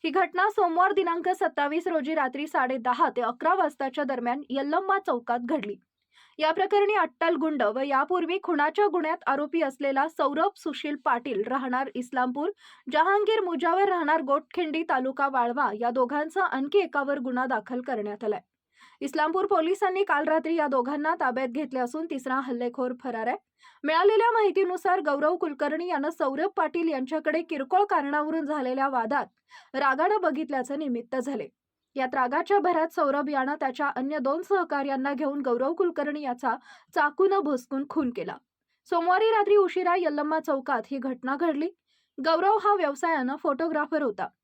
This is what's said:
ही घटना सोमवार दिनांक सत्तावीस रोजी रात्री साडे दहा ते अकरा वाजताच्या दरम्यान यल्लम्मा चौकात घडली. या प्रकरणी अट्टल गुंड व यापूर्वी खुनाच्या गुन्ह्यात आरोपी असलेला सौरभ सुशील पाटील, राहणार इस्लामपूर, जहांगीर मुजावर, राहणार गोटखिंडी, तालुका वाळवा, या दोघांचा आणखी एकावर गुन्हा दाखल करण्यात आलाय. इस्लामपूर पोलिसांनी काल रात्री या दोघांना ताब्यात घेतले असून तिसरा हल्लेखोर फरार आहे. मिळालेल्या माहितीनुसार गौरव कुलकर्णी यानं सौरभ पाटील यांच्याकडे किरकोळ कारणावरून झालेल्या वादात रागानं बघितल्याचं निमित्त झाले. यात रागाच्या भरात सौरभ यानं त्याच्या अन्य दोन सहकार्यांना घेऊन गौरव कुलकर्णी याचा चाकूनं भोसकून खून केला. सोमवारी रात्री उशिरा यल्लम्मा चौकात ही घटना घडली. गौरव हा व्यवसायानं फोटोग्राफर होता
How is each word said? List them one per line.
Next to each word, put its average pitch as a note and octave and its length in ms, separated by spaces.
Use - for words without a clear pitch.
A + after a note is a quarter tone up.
ही E4 60
घटना F4+ 400
सोमवार F#4 420
दिनांक F4+ 380
सत्तावीस D#4+ 580
रोजी D#4 280
रात्री C#4 320
साडे C4 300
दहा B3+ 320
ते B3 120
अकरा B3 320
वाजताच्या D4 500
दरम्यान B3 460
यल्लम्मा D#4+ 500
चौकात A#3+ 400
घडली. A#3+ 360
या D#4 140
प्रकरणी G4+ 420
अट्टल E4 420
गुंड D4+ 280
व G#3+ 160
यापूर्वी D4 640
खुनाच्या D#4+ 440
गुन्ह्यात D#4+ 300
आरोपी D4 340
असलेला C#4 460
सौरभ D#4+ 480
सुशील D4 400
पाटील, A#3+ 520
राहणार B3+ 480
इस्लामपूर, B3+ 540
जहांगीर G4+ 500
मुजावर, F4+ 480
राहणार E4 320
गोटखिंडी, D4+ 600
तालुका C4+ 440
वाळवा, B3 520
या A#3 100
दोघांचा D4 560
आणखी C#4+ 340
एकावर C#4+ 400
गुन्हा B3+ 260
दाखल B3 360
करण्यात G#3 420
आलाय. G#3+ 180
इस्लामपूर D#4+ 440
पोलिसांनी F#4+ 580
काल D#4 240
रात्री D#4+ 280
या D4+ 120
दोघांना C#4+ 520
ताब्यात C4 280
घेतले B3+ 320
असून C#4 260
तिसरा C4 300
हल्लेखोर B3 580
फरार A3+ 240
आहे. D#4+ 100
मिळालेल्या G4+ 480
माहितीनुसार F#4+ 680
गौरव D4 360
कुलकर्णी D#4+ 520
यानं D4+ 220
सौरभ D4+ 400
पाटील E4 380
यांच्याकडे D4+ 540
किरकोळ D#4+ 420
कारणावरून D4+ 640
झालेल्या C4+ 440
वादात B3+ 360
रागानं C#4+ 480
बघितल्याचं C#4 580
निमित्त B3 360
झाले. B3 320
यात C#4 200
रागाच्या E4+ 440
भरात E4 360
सौरभ C#4+ 340
यानं C#4 260
त्याच्या C#4+ 400
अन्य C#4 240
दोन C#4 220
सहकार्यांना C#4+ 720
घेऊन C#4+ 280
गौरव B3+ 320
कुलकर्णी D4+ 480
याचा B3 340
चाकूनं F#4 440
भोसकून C#4 500
खून C#4+ 200
केला. F#3 260
सोमवारी F4+ 400
रात्री G#4 260
उशिरा F#4 420
यल्लम्मा D4+ 420
चौकात C4+ 420
ही C#4 60
घटना C4 380
घडली. D#4+ 340
गौरव F4+ 320
हा G#4 160
व्यवसायानं D4 600
फोटोग्राफर D4+ 680
होता G#3 260